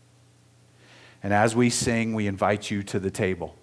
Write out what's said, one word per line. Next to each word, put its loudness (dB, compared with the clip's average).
And -2
as 4
we 4
sing, 0
we -2
invite 0
you -4
to -6
the -2
table. -4